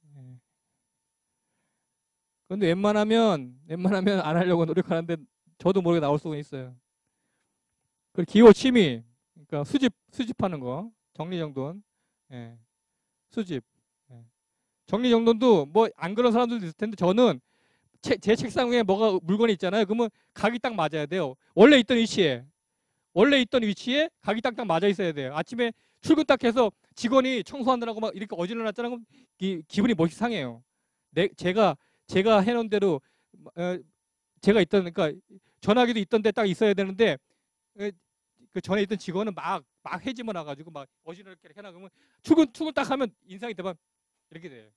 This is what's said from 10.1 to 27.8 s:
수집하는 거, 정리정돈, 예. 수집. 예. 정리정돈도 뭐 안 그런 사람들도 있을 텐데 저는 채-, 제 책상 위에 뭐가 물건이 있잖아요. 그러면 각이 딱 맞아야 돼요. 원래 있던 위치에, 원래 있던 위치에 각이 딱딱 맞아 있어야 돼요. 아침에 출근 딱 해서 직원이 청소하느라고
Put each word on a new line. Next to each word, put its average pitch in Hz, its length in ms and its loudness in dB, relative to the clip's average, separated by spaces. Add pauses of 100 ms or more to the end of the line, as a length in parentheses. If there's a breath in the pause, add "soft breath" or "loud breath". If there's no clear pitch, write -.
수집하는 214 480 -6
거, 139 320 -10 (220)
정리정돈, 160 680 -10 (520)
예. 117 240 -18 (720)
수집. 180 340 -8 (480)
예. 117 140 -20 (640)
정리정돈도 226 800 2
뭐 202 280 2
안 170 200 -8
그런 240 180 2
사람들도 233 320 -2
있을 160 80 -10
텐데 208 240 -8
저는 185 420 2 (640)
채-, - 160 -2
제 214 180 0
책상 247 360 -2
위에 240 120 2
뭐가 196 400 2
물건이 208 300 2
있잖아요. 190 320 -2
그러면 220 240 -2 (240)
각이 226 260 -2
딱 240 160 -6
맞아야 156 300 -4
돼요. 147 300 -4 (200)
원래 262 240 10
있던 240 180 0
위치에, 160 460 0 (680)
원래 269 280 4
있던 240 220 0
위치에 254 460 -2 (120)
각이 214 200 -4
딱딱 247 260 -4
맞아 170 200 0
있어야 185 240 0
돼요. 139 240 -8
아침에 226 380 -4 (280)
출근 311 240 2
딱 - 180 2
해서 233 280 2 (240)
직원이 254 480 0
청소하느라고 233 560 -4